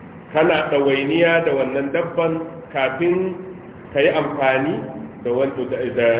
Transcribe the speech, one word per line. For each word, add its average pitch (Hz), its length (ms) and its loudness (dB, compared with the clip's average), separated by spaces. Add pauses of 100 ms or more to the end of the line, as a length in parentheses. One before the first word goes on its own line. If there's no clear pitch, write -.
(280)
kana 156 420 2
ɗawainiya 151 760 4
da 156 80 0
wannan 135 400 -2
dabban 165 480 -2 (280)
kafin 175 640 0 (580)
ka 139 80 2
yi 151 80 6
amfani 143 720 0 (460)
da 120 80 -2
wanda, 135 320 0
da, 131 120 -4
da, 120 300 0 (140)